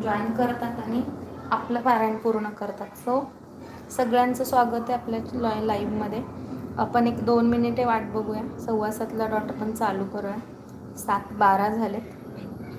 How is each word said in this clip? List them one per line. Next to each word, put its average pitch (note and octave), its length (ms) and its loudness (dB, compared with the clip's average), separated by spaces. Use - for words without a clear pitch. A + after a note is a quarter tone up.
जॉईन G#3+ 320 0
करतात A#3+ 460 0
आणि A3+ 240 0
आपलं A#3 300 0
पारायण A3 360 4
पूर्ण A3 320 0
करतात. G3+ 380 -8
So, B3 120 4
सगळ्यांचं B3 540 4
स्वागत A#3 460 2
आहे B3+ 40 0
आपल्या A#3 260 -2
ला-, A3+ 300 0
लाईव्हमध्ये. G#3+ 600 0
आपण A#3+ 300 4
एक A3+ 180 0
दोन A#3 220 6
मिनिटे A#3+ 380 4
वाट A3+ 160 2
बघूया, G#3+ 580 -4
सव्वा A3 320 0
सातला A3 360 -2
डॉट G#3+ 140 0
आपण G#3+ 300 -4
चालू G3 340 0
करूया. G3+ 320 -6
सात G#3 240 0
बारा G3+ 380 6
झालेत. A3 640 -4